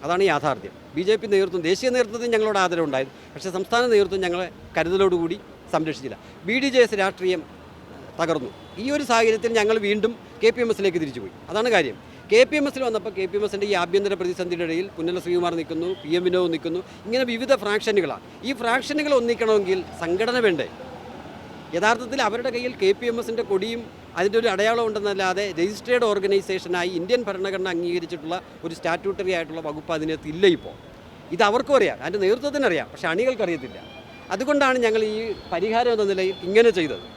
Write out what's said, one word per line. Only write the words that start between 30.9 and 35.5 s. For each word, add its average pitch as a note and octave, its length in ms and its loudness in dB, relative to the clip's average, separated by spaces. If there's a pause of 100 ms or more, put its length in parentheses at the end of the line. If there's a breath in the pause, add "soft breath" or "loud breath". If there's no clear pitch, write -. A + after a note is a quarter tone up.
ഇത് A3 140 2
അവർക്കും C4+ 300 2
അറിയാം, C#3 240 2
അതിൻ്റെ F#3+ 220 -4
നേതൃത്വത്തിന് B3+ 440 2
അറിയാം, C3+ 240 0
പക്ഷേ E3+ 200 -4
അണികൾക്കറിയത്തില്ല. F3 680 -2 (560)
അതുകൊണ്ടാണ് C4 500 2
ഞങ്ങൾ A3 160 2 (120)
ഈ G#3+ 40 -4 (360)